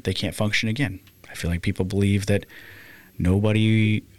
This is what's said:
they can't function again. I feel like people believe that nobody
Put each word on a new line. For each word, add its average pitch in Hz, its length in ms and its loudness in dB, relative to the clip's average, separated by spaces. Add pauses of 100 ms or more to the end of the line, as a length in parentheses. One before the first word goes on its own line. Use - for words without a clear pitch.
they 117 120 -2
can't - 200 -6
function 107 340 -2
again. 107 300 -4 (320)
I - 40 -18
feel 85 160 -4
like 87 120 -2
people 95 220 -2
believe 98 420 2
that 101 200 0 (720)
nobody 107 840 2 (160)